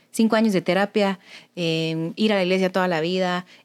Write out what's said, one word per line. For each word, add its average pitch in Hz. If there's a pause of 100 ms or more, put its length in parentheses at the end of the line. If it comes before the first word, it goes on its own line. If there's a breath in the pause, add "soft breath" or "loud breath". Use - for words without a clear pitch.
(120)
cinco 226
años 220
de 175
terapia, 196 (360 loud breath)
en 160
ir 214
a -
la 190
iglesia 185
toda 185
la 165
vida. 180 (200 soft breath)